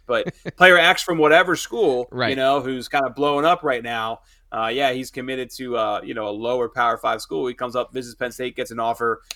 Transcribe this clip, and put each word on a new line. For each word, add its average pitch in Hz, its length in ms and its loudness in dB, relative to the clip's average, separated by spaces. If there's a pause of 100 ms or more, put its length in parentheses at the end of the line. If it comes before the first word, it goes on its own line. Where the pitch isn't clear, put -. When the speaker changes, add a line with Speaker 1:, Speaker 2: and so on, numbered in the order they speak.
Speaker 1:
but 117 260 -2 (120)
Speaker 2:
<laughs> - 120 -12
Speaker 1:
player 180 220 8
X 175 240 4
from 165 160 -2
whatever 160 380 6
school, 143 560 0
Speaker 2:
Right. 123 180 -2
Speaker 1:
you 135 60 -2
know, 135 240 2
who's 127 260 -6
kind 143 180 0
of 123 120 -6
blowing 143 280 2
up 170 200 2
right 123 180 0
now. 117 380 -6 (300)
Uh, 113 220 -2
yeah, 131 200 2
he's 127 180 -6
committed 127 400 -8
to, 123 260 -8
uh, 104 260 0
you 131 120 -10
know, 107 120 -6
a 104 40 -4
lower 117 400 -2
Power 117 260 0
Five 113 240 -4
school. 151 260 -6
He 123 80 -6
comes 123 220 -8
up, 120 160 -4
visits 120 220 -10
Penn 123 180 -6
State, 123 240 -8
gets 123 140 -8
an 117 100 -8
offer, 117 400 -2 (160)